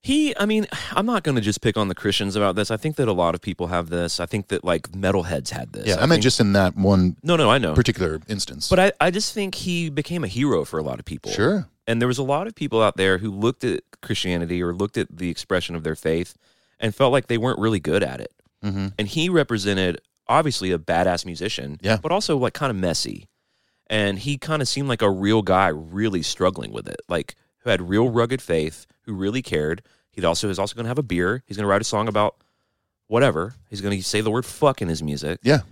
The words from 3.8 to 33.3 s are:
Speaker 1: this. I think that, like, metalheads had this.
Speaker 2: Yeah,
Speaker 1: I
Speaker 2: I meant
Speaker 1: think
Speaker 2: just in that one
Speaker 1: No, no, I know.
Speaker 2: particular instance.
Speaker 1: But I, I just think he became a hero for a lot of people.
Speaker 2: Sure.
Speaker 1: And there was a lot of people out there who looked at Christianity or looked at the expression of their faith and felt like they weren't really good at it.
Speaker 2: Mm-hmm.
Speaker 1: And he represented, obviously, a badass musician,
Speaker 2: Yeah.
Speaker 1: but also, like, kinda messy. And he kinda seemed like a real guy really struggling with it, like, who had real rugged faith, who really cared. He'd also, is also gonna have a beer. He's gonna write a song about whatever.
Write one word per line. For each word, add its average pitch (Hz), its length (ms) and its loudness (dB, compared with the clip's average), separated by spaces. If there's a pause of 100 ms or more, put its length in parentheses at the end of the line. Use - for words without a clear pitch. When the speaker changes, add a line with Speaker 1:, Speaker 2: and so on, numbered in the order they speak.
Speaker 1:
this. 87 280 -2
I 87 60 -4
think 101 220 -4
that, - 160 -2
like, 85 300 -2
metalheads 92 560 -2
had - 240 -10
this. - 120 -10
Speaker 2:
Yeah, 98 80 2
Speaker 1:
I 80 40 2
Speaker 2:
I - 100 -4
meant 170 60 6
Speaker 1:
think 208 100 4
Speaker 2:
just - 160 2
in 101 140 4
that 95 220 4
one 95 460 4
Speaker 1:
No, 170 140 2
no, 127 160 4
I 135 80 6
know. 80 160 0
Speaker 2:
particular 90 520 2
instance. - 400 -6
Speaker 1:
But 185 120 4
I, 196 200 6
I 180 120 4
just 208 240 -4
think 196 180 -4
he 170 380 -4
became 147 320 -4
a 101 40 -4
hero 98 380 0
for 80 140 -6
a - 20 -2
lot 65 160 -4
of - 80 -16
people. - 260 -10
Speaker 2:
Sure. 170 360 0 (180)
Speaker 1:
And 117 160 0
there 123 60 2
was 123 100 0
a 139 60 -2
lot 147 240 0
of 226 80 -12
people 113 260 0
out 104 160 4
there 95 220 4
who 107 100 -4
looked 104 340 -2
at 104 200 -2 (180)
Christianity 87 640 -2
or 87 100 -2
looked 98 240 -4
at - 180 -4
the 87 140 -4
expression 87 460 -4
of 80 80 -6
their 80 120 -2
faith 82 400 -2 (440)
and 110 160 -2
felt 135 160 4
like 135 160 2
they 120 100 0
weren't 101 220 0
really 107 200 2
good 78 240 2
at 64 180 -6
it. - 100 -14 (340)
Speaker 2:
Mm-hmm. 98 220 -2 (100)
Speaker 1:
And 107 100 -4
he 156 220 -2
represented, 101 720 2 (260)
obviously, 123 440 2
a 85 80 0
badass 87 480 0
musician, 78 560 -8
Speaker 2:
Yeah. 110 180 2
Speaker 1:
but 156 100 -4
also, 180 260 0
like, 123 180 0
kinda 131 180 -2
messy. 82 540 -4 (580)
And 101 320 0
he 135 220 -4
kinda 151 260 -2
seemed 139 220 -2
like 117 160 0
a 101 80 4
real 101 320 2
guy 95 240 4
really 85 560 -2
struggling 82 480 -2
with 50 160 -10
it, 50 200 -12
like, 85 280 -4 (240)
who 123 100 -6
had 90 180 0
real 110 220 4
rugged 120 320 0
faith, 80 460 -4 (160)
who 110 100 -10
really 98 280 -2
cared. 78 400 -2 (300)
He'd 87 140 -6
also, 85 240 0
is 92 100 -4
also 101 160 -4
gonna 113 120 -6
have 127 100 -2
a 147 60 -2
beer. 101 420 0
He's 98 120 -12
gonna 104 100 -2
write 101 140 4
a - 40 -4
song 110 220 0
about 104 280 0 (720)
whatever. 110 480 2 (140)